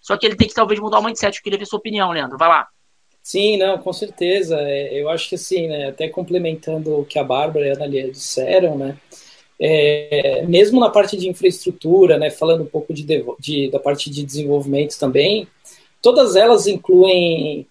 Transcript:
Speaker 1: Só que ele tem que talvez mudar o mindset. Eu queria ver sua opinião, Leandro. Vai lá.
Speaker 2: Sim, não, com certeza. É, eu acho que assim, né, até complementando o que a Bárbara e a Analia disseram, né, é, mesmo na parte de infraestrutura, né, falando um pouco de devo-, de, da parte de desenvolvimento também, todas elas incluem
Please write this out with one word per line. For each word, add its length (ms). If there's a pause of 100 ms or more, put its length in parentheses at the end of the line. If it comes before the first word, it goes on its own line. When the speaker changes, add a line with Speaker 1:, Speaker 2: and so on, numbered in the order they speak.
Speaker 1:
Só 160
que 80
ele 120
tem 120
que 60
talvez 260
mudar 180
o 60
mindset. 320
Eu 60
queria 160
ver 80
sua 120
opinião, 320
Leandro. 280
Vai 100
lá. 180 (560)
Speaker 2:
Sim, 360
não, 180
com 160
certeza. 640
É, 360
eu 160
acho 180
que 60
assim, 340
né, 200
até 200
complementando 920
o 60
que 140
a 60
Bárbara 420
e 40
a 40
Analia 360
disseram, 680
né, 180 (640)
é, 840
mesmo 340
na 80
parte 300
de 100
infraestrutura, 880
né, 140
falando 320
um 40
pouco 280
de 80
devo-, 360
de, 320
da 80
parte 300
de 160
desenvolvimento 720
também, 480 (540)
todas 340
elas 320
incluem 1040